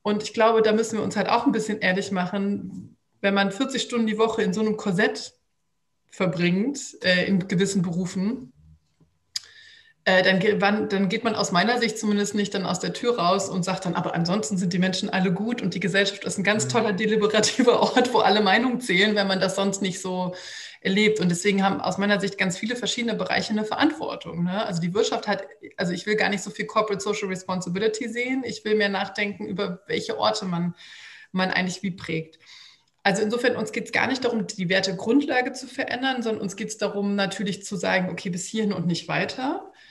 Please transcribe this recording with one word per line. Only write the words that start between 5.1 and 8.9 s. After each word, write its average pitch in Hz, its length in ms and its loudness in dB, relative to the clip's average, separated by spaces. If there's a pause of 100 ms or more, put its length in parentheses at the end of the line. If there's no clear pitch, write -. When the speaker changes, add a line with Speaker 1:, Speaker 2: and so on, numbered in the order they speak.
Speaker 1:
verbringt, 185 720 0 (240)
äh, 180 220 4
in 190 220 2
gewissen 196 340 2
Berufen, 190 720 -4 (1500)